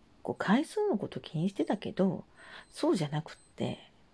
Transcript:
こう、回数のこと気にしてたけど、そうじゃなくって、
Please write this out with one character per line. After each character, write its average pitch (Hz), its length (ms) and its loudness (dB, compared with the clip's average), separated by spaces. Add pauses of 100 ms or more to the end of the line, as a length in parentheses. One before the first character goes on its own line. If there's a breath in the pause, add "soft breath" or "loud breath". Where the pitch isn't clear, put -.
(220)
こ - 100 -4
う、 - 60 -4
回 247 260 4
数 415 240 0
の 269 80 2
こ 131 120 -2
と - 120 -8
気 - 180 -6
に 170 120 2
し - 20 -12
て 311 120 0
た 262 120 0
け - 160 -6
ど、 185 320 2 (480 loud breath)
そ - 180 2
う 285 60 4
じ 156 80 2
ゃ 143 40 -2
な 151 140 -2
く - 100 -10
っ - 40 -18 (200)
て、 123 220 -4 (360)